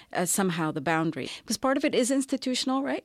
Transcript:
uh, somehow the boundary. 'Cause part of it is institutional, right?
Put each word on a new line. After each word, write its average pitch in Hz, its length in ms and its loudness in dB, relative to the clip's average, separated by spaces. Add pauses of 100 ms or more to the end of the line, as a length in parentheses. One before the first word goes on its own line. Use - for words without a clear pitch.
(120)
uh, 180 140 0
somehow 170 440 0
the 147 120 -4
boundary. 160 480 0 (160)
'Cause 214 100 -2
part 269 220 2
of 277 80 0
it 269 80 0
is 240 160 2
institutional, 262 720 0
right? 277 220 -4